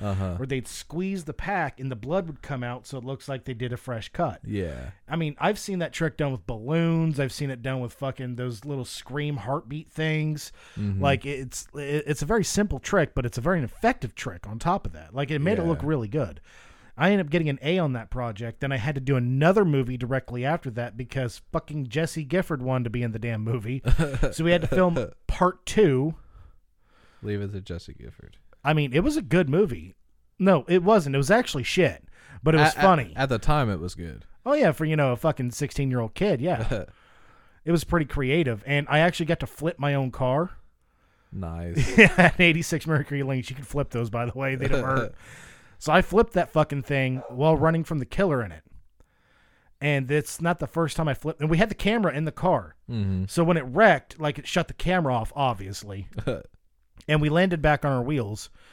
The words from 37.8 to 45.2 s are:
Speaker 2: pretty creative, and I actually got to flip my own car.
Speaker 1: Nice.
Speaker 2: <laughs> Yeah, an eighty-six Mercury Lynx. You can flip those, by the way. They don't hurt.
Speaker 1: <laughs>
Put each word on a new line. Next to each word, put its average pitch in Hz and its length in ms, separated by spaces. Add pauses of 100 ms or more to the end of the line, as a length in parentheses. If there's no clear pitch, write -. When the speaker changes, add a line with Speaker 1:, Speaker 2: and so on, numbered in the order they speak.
Speaker 2:
pretty 165 220
creative, 135 600
and 143 240
I 147 80
actually 170 280
got 165 140
to 160 60
flip - 320
my 143 160
own 135 160
car. 135 400 (840)
Speaker 1:
Nice. 85 460 (100)
Speaker 2:
<laughs> - 100
Yeah, 180 380
an 180 60
eighty-six 165 440
Mercury 147 360
Lynx. 131 260
You 131 80
can 139 80
flip 139 260
those, 117 200
by 117 160
the 117 100
way. 135 200
They 135 120
don't 127 160
hurt. 131 340
Speaker 1:
<laughs> - 60 (560)